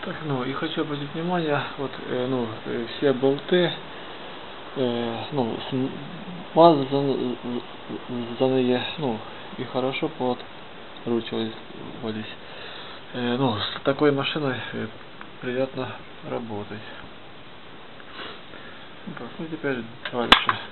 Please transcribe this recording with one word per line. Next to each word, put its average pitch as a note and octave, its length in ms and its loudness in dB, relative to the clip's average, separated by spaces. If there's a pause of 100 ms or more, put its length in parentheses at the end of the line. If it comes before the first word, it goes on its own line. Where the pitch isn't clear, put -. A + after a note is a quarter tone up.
Так, F3+ 120 -4 (100)
ну C3+ 180 0
и C3+ 100 -2
хочу D#3+ 280 0
обратить C#3+ 320 -2
внимание, E3 480 2 (160)
вот, C3 140 -2 (160)
э, B2 220 0
ну, B2 180 2 (180)
э, A#2+ 200 -2 (120)
все C#3 160 6
болты, C#3+ 600 4 (1040)
э, A#2+ 540 2
ну, A#2 260 2 (1000)
смазаны, C#3 800 8 (1600)
ну, B2 220 0 (380)
и B2+ 80 -4
хорошо C3 440 0
подкручивались. - 1400 -2 (1600)
Э, B2 240 2
ну, B2 200 4
с - 260 -4
такой C#3 280 6
машиной, C#3 440 0 (180)
э, A2+ 140 -4 (540)
приятно B2+ 480 0 (400)
работать. A2 500 -4 (2250)
Ну - 140 -10
так, A#2+ 80 -8 (100)
ну E3+ 80 -4
теперь C#3+ 380 -2 (280)
дальше. - 460 4 (140)